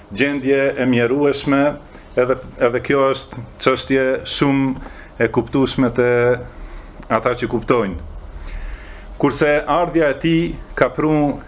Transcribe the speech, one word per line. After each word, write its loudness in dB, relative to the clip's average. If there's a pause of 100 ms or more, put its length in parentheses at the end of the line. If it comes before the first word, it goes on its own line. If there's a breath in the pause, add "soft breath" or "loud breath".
(140)
gjendje 2 (160)
e 0
mjerueshme, 2 (520 loud breath)
edhe, 2 (300)
edhe 0
kjo 2
është -6 (220)
çështje 2 (320)
shumë 0 (260 loud breath)
e 4
kuptueshme 0
te 4 (1000 loud breath)
ata 2
që -2
kuptojnë. 0 (1200 loud breath)
Kurse 2 (180)
ardhja 2
e -2
tij 2 (320)
ka 2
pru 2 (100)